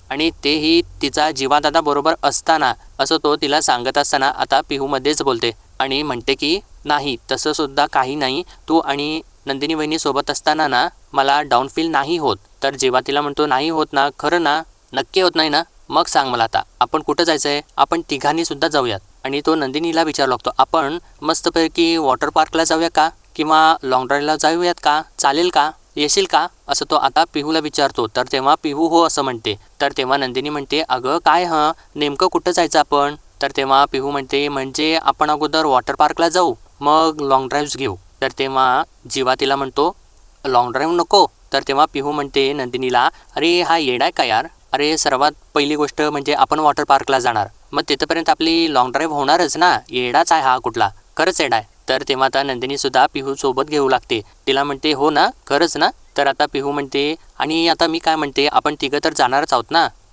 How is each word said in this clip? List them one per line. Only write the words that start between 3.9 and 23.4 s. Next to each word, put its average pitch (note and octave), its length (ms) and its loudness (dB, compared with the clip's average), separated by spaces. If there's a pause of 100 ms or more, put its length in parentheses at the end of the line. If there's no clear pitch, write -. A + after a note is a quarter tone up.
असताना C#3+ 380 2
आता C3+ 320 0
पिहूमध्येच C#3 540 -2
बोलते A#2+ 280 0 (280)
आणि C3+ 240 -2
म्हणते C3+ 320 -4
की, D3+ 240 -2 (260)
"नाही, C#3+ 320 -2 (160)
तसं D3+ 200 -2
सुद्धा C#3+ 400 0
काही C3+ 220 0
नाही. C#3 280 -2 (260)
तू D#3+ 100 2
आणि D3 420 -4 (260)
नंदिनी C#3+ 280 -4
वहिनी D#3 240 -2
सोबत C#3+ 320 -2
असताना D3+ 380 0
ना, C3 180 2 (260)
मला C#3 300 2
डाऊन C3 260 0
फील E3 200 -4
नाही D#3 280 -2
होत." C3+ 200 0 (260)
तर C3+ 120 -2
जेव्हा B2+ 320 0
तिला C#3+ 140 0
म्हणतो, D3 260 -2
"नाही C#3+ 220 0
होत D#3 240 -2
ना, C#3+ 160 0 (100)
खरं E3+ 240 0
ना, D3+ 180 0 (320)
नक्की C#3 280 -4
होत F3 160 0
नाही D#3 120 0
ना? D3+ 140 0 (260)
मग D#3 180 0
सांग C3+ 240 0
मला A#2 140 0
आता, - 180 -2 (180)
आपण D3+ 220 0
कुठं D#3+ 220 -2
जायचंय? D3 360 0 (160)
आपण E3 240 0 (100)
तिघांनी D3 340 0
सुद्धा D3+ 240 -2
जाऊयात." B2 320 0 (240)
आणि C#3 220 -4
तो D#3+ 80 2
नंदिनीला D#3+ 480 -2
विचारू C#3+ 280 0
लागतो, B2 280 -2
"आपण D3 400 0 (240)
मस्तपैकी E3 760 0
वॉटर C#3+ 320 0
पार्कला D#3+ 360 0
जाऊया E3 240 2
का? D#3+ 200 2 (260)
किंवा D#3 480 2